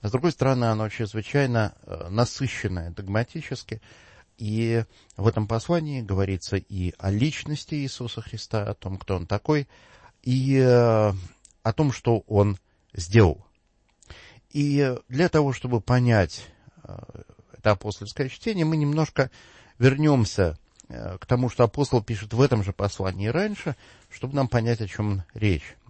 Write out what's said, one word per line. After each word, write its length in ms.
а 60
с 40
другой 200
стороны, 340
оно 240
чрезвычайно, 920
э, 260
насыщенное 800
догматически, 920
и 440
в 120
этом 200
послании 540
говорится 560
и 400
о 140
личности 640
Иисуса 440
Христа, 440
о 100
том, 240
кто 180
Он 120
такой, 400
и, 340
э, 560
о 120
том, 180
что 360
Он 300
сделал. 520
И 480
для 220
того, 240
чтобы 260
понять, 680
э, 140
это 120
апостольское 560
чтение, 380
мы 100
немножко 540
вернёмся, 800
э, 300
к 80
тому, 200
что 160
апостол 380
пишет 320
в 80
этом 220
же 100
послании 540
раньше, 480
чтобы 260
нам 120
понять, 340
о 60
чём 360
речь 420